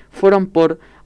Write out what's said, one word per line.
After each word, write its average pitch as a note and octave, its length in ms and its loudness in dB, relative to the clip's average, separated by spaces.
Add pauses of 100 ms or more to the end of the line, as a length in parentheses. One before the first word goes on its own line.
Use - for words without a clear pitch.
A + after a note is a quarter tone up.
fueron G3 380 0
por E3 320 -2 (260)